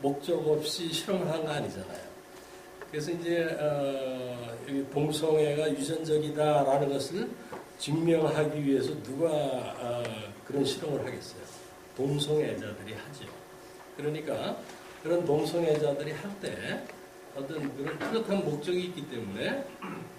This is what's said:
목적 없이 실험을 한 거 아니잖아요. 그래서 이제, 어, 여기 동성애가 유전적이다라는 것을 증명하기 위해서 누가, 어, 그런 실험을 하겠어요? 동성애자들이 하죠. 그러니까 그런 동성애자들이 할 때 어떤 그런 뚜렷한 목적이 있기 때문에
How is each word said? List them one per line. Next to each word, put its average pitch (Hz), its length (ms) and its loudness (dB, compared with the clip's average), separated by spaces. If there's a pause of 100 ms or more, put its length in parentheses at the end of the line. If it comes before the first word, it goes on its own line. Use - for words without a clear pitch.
목적 147 440 2
없이 151 460 2
실험을 175 400 0
한 160 140 0
거 151 60 0
아니잖아요. 104 580 -4 (840)
그래서 151 200 -2
이제, 170 320 2 (160)
어, 131 920 0 (160)
여기 139 240 0
동성애가 151 800 4
유전적이다라는 151 1200 4
것을 160 400 0 (500)
증명하기 151 840 4
위해서 135 280 4 (120)
누가, 147 280 2
어, 123 720 0 (420)
그런 135 200 2
실험을 143 400 0
하겠어요? - 360 -8 (540)
동성애자들이 139 1000 0
하죠. - 320 -12 (680)
그러니까 151 640 -2 (460)
그런 170 220 4
동성애자들이 151 840 4
할 196 180 -6 (120)
때 147 420 -4 (520)
어떤 139 420 -4
그런 151 220 -4
뚜렷한 202 440 2
목적이 180 420 0
있기 170 240 -6
때문에 123 540 -2 (560)